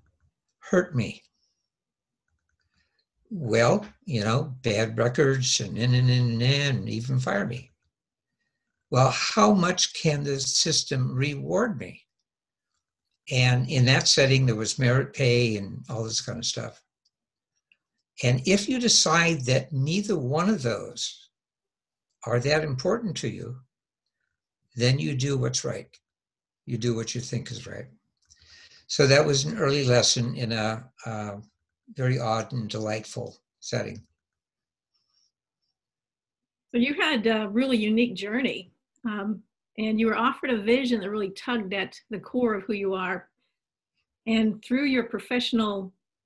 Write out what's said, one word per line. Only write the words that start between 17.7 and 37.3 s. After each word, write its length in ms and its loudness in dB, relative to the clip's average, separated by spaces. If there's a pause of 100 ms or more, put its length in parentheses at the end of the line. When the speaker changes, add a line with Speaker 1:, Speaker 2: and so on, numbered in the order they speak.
Speaker 1:
And 240 2
if 220 2
you 100 0
decide 640 4
that 300 0
neither 460 0
one 300 0
of 140 0
those 680 -6 (960)
are 140 0
that 240 0
important 540 -2
to 100 -4
you, 280 -10 (1200)
then 220 2
you 160 -2
do 240 -2
what's 260 -2
right. 240 -8 (800)
You 120 -6
do 160 0
what 200 -6
you 60 -6
think 300 -8
is 160 -12
right. 220 -14 (1000)
So 200 2
that 180 6
was 200 0
an 140 -4
early 260 2
lesson 520 4
in 160 -4
a, 320 -2 (220)
a 320 -8 (560)
very 240 0
odd 340 -2
and 160 -6
delightful 680 -6 (240)
setting. 420 -6 (2750)
Speaker 2:
So 60 0
you 160 2
had 320 0
a 220 2